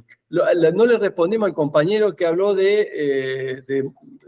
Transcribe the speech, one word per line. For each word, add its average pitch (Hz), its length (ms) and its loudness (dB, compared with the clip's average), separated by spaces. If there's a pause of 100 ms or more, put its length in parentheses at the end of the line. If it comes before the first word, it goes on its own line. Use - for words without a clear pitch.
(300)
lo, 175 240 0
la, 165 180 4
no 208 140 2
le 240 120 4
respondimos 196 500 0
al 175 60 -4
compañero 160 640 0
que 180 100 -2
habló 185 300 0
de, 202 380 2
eh, 135 720 -4
de, 135 240 -4 (360)